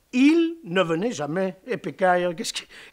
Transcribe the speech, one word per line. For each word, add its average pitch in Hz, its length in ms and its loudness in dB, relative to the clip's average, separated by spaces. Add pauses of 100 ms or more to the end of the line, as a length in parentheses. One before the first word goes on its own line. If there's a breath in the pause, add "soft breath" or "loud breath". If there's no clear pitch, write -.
(120)
ils 330 520 4
ne 185 180 0
venaient 170 300 -2
jamais. 180 440 -4 (100)
Et 240 100 -6
Pécaille, 180 580 0
qu'est-ce 220 180 -8
qui, - 120 -10 (280 loud breath)